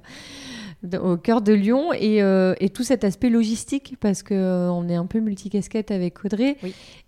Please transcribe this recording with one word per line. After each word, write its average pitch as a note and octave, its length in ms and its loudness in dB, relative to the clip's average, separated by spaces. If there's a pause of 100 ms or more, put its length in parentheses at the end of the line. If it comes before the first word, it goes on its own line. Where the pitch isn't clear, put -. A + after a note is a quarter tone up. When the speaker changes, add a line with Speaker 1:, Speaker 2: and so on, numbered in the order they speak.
(800)
Speaker 1:
d-, F3+ 160 -6
au F3+ 180 0
cœur A3+ 280 0
de G#3+ 100 6
Lyon. B3+ 400 2
Et, G#3+ 300 2
euh, F#3+ 360 4
et F#3+ 100 2
tout B3+ 140 -6
cet A#3 200 0
aspect G#3+ 260 0
logistique, A#3 680 -2
parce G3+ 240 -2
que, - 100 -4
euh, F#3 380 0
on F3 180 -2
est F3 60 0
un E3+ 100 -2
peu A3 140 -2
multicasquette G#3 720 -4
avec F3+ 340 -4
Audrey. A#3+ 380 0
Speaker 2:
Oui. F#3+ 100 -8 (340)